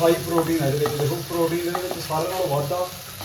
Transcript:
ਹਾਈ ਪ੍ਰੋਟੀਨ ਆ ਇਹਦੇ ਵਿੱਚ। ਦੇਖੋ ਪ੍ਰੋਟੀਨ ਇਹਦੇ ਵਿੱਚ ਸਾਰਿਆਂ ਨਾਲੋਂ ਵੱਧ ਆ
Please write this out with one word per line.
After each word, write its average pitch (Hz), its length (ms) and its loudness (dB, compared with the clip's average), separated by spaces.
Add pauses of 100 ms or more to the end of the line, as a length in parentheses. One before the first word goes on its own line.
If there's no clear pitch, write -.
ਹਾਈ 170 120 6 (120)
ਪ੍ਰੋਟੀਨ 165 380 2
ਆ 135 40 2
ਇਹਦੇ 143 100 2
ਵਿੱਚ। 147 240 0
ਦੇਖੋ 147 140 2 (140)
ਪ੍ਰੋਟੀਨ 170 300 0
ਇਹਦੇ 175 220 -2
ਵਿੱਚ 175 260 -6
ਸਾਰਿਆਂ 156 240 -2
ਨਾਲੋਂ 185 160 0
ਵੱਧ 143 260 0
ਆ 180 140 0 (380)